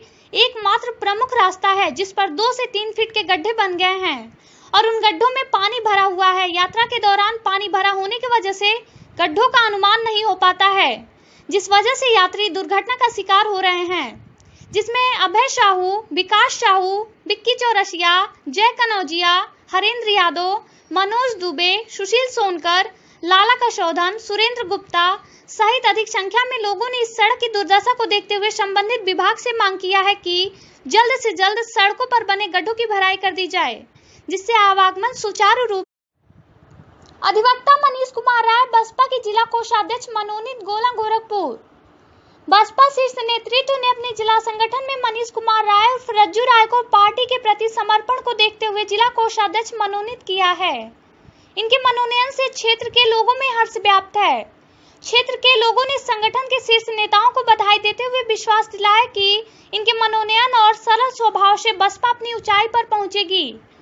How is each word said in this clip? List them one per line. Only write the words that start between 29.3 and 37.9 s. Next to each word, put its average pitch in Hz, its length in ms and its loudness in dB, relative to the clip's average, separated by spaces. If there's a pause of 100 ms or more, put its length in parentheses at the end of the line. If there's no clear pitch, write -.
से 480 160 -6
मांग 392 260 -2
किया 381 220 0
है 403 160 2
कि 359 340 -4 (340)
जल्द 466 340 2
से 453 140 -2
जल्द 392 300 0
सड़कों 415 440 0
पर 466 180 0
बने 392 240 -2
गड्ढों 359 240 -2
की 466 120 -4
भराई 392 320 0
कर 381 160 -2
दी 359 140 -6
जाए, 302 280 -2 (520)
जिससे 381 320 -4
आवागमन 392 560 2
सुचारू 440 500 0
रूप। 392 200 -4 (1400)
अधिवक्ता 494 560 4
मनीष 523 340 0